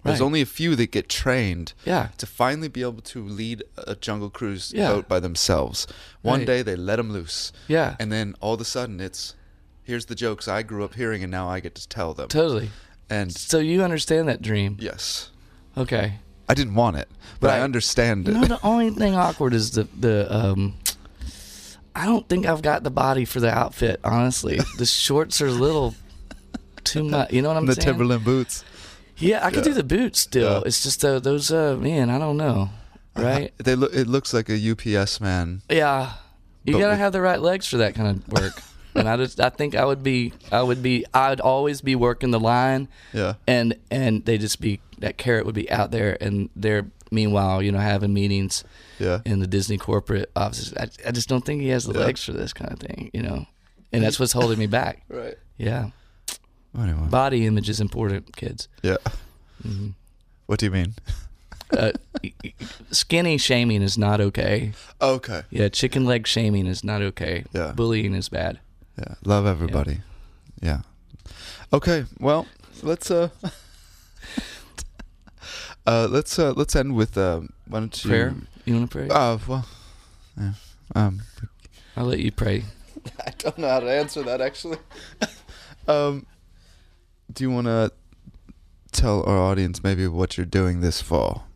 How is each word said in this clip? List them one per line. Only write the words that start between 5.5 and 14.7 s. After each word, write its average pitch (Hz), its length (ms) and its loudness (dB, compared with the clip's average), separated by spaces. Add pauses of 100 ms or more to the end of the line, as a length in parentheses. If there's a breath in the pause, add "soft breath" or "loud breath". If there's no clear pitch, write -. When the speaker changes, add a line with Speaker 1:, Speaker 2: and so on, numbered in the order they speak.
Speaker 1:
One 127 160 2
Speaker 2:
Right. 120 80 -2
Speaker 1:
day 127 160 2
they 101 120 -2
let 95 220 -2
'em 113 140 -4
loose. 85 400 -8 (160 loud breath)
Speaker 2:
Yeah. 156 320 2
Speaker 1:
And 110 120 -4
then 107 300 -2
all 110 140 0
of 110 60 -10
a 113 40 -8
sudden 120 340 -6
it's, - 360 -10 (480 soft breath)
"Here's 120 220 -8
the 117 100 -10
jokes 110 320 -4
I 107 160 -2
grew 107 200 -6
up 98 120 -8
hearing, 110 260 -4
and 92 80 -6
now 92 200 -4
I 92 100 -4
get 87 160 -12
to - 120 -16
tell 82 280 -6
them." 67 140 -8
Speaker 2:
Totally. 139 420 0 (400 loud breath)
Speaker 1:
And 101 240 -2
Speaker 2:
So - 240 0
you 170 240 2
understand 160 440 2
that - 140 -2
dream? 101 380 0